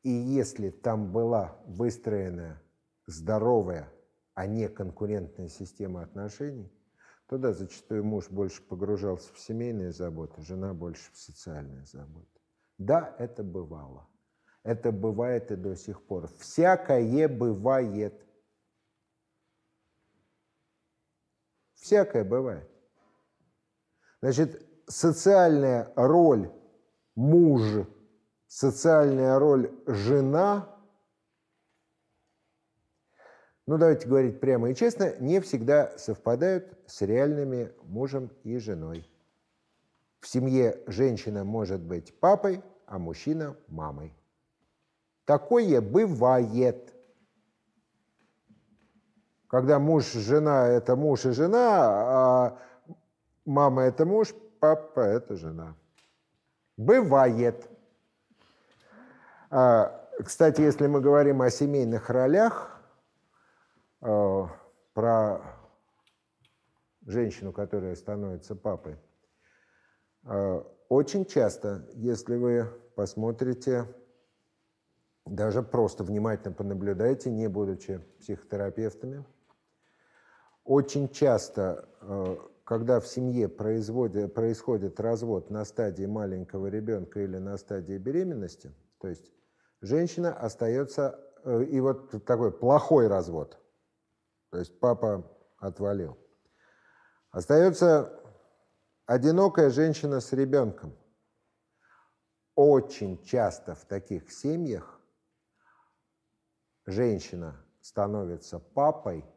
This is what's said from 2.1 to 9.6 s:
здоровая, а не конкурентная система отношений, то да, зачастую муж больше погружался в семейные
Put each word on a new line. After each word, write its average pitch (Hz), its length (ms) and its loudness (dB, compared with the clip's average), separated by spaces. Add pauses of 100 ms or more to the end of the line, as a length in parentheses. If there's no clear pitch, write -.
здоровая, 90 880 -2 (400)
а 95 140 -8
не 107 220 -4
конкурентная 92 800 -10
система 92 540 -12
отношений, 104 720 -14 (540)
то 135 100 -10
да, 127 160 -2
зачастую 98 520 -8
муж 107 260 -6
больше 95 320 -8
погружался 95 720 -8
в - 40 -20
семейные 113 540 -8